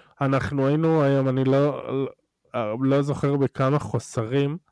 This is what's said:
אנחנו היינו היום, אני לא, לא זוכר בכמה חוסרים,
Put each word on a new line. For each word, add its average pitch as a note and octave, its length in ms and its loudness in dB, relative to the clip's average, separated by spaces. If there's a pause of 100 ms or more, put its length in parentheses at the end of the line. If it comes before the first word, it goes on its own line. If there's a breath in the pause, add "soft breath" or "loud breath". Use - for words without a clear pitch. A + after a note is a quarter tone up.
(220 loud breath)
אנחנו C3+ 460 0
היינו D#3 360 2
היום, C#3 260 2
אני C3 140 0
לא, C3+ 380 2 (1000)
לא C3+ 200 2
זוכר C#3+ 360 -2
בכמה C#3 420 0
חוסרים, C3+ 760 -4 (140)